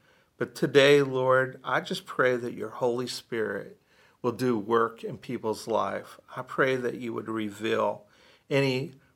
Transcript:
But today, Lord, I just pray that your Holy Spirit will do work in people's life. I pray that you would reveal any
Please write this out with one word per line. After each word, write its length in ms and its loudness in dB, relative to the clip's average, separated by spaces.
But 160 -6
today, 480 6
Lord, 640 2
I 160 0
just 260 -8
pray 300 2
that 180 -6
your 160 -8
Holy 380 -2
Spirit 680 -6
will 120 0
do 240 0
work 460 0
in 140 -8
people's 480 -6
life. 540 -4
I 60 -10
pray 340 0
that 200 -4
you 180 -8
would 160 -8
reveal 760 -4
any 440 0